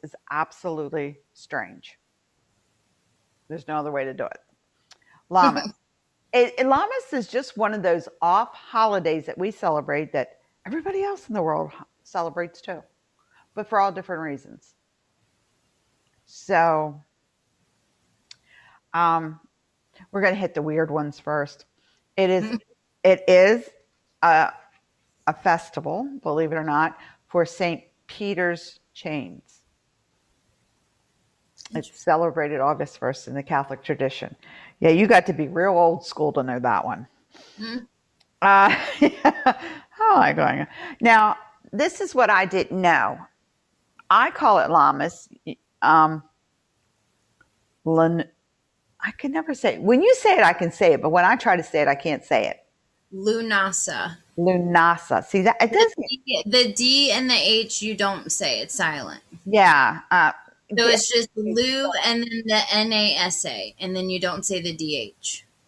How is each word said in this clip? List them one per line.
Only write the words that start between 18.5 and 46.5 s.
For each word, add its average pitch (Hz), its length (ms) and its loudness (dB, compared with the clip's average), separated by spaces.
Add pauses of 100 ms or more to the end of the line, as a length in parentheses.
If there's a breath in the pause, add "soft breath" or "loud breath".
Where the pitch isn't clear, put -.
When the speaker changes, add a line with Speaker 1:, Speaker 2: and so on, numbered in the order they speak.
Speaker 1:
um, 165 460 0 (720 soft breath)
we're 196 100 -4
gonna 190 140 2
hit 190 180 -6
the 151 80 -4
weird 156 300 -2
ones 147 280 -6
first. 147 460 -8 (520)
It 190 120 2
is, 214 300 -2 (200)
Speaker 2:
<laughs> - 240 -20
Speaker 1:
it 185 240 4
is 190 420 6 (520)
a, 160 280 4 (800)
a 156 60 -2
festival, 165 760 -4 (140)
believe 156 300 -2
it 165 40 -6
or 156 80 -6
not, 156 340 -2 (300 loud breath)
for 170 180 0
Saint 170 380 -6 (240)
Peter's 180 720 -6 (140)
Chains. 139 680 -12 (2000)
It's - 320 -14
Speaker 2:
Interesting. - 60 -20 (100)
Speaker 1:
celebrated 156 560 -2
August 147 380 -4
first 127 300 -8
in 123 60 -14
the 139 100 -8
Catholic 139 400 -6
tradition. - 520 -6 (440 loud breath)
Yeah, 165 100 4
you 180 180 4
got 190 200 6
to 190 60 -4
be 147 140 -4
real 180 300 0
old 170 280 2
school 151 280 -4
to 139 100 -2
know 127 160 -6
that 117 240 -2
one. 110 240 -10 (520 loud breath)
Speaker 2:
Mm. 233 280 -12 (540)
Speaker 1:
Uh, 196 280 6
<laughs> - 540 0 (640 loud breath)
how 427 260 2
am 302 60 6
I 147 120 2
going? 147 340 0 (320 loud breath)
Now, 220 380 4 (340)
this 311 300 -2
is 370 120 -8
what 240 160 4
I 190 160 4
didn't 180 360 -2
know. 135 360 2 (920)
I 233 220 4
call 208 280 4
it - 100 0
Lammas. 143 600 2 (520)
Um, 156 400 4 (1600)